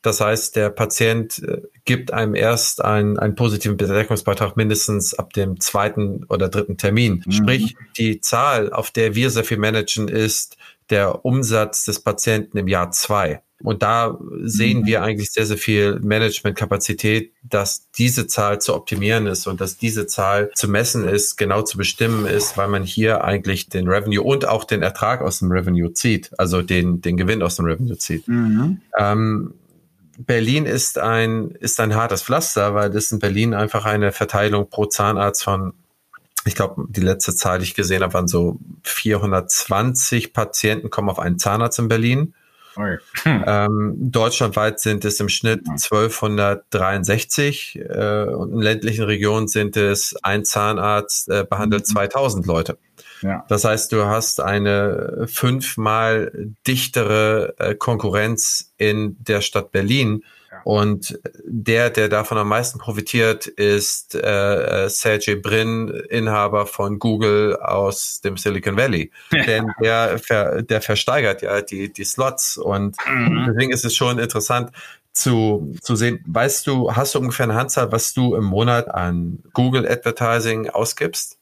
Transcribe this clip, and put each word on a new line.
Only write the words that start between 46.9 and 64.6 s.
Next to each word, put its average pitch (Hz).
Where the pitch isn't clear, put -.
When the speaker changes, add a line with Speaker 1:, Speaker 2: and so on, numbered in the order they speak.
Speaker 1:
äh, 104
und 73
in 110
ländlichen 110
Regionen 104
sind 107
es 101
ein 104
Zahnarzt, 104
äh, 101
behandelt 101
Speaker 2:
Mhm. -
Speaker 1:
zweitausend 104
Leute. 85
Speaker 2:
Ja. 95
Speaker 1:
Das 104
heißt, 110
du 107
hast 110
eine 101
fünfmal 113
dichtere, 107
äh, 95
Konkurrenz 107
in 107
der 101
Stadt -
Berlin. 107
Speaker 2:
Ja. -
Speaker 1:
Und 104
der, 113
der 107
davon 107
am 104
meisten 117
profitiert, 110
ist, -
äh, 101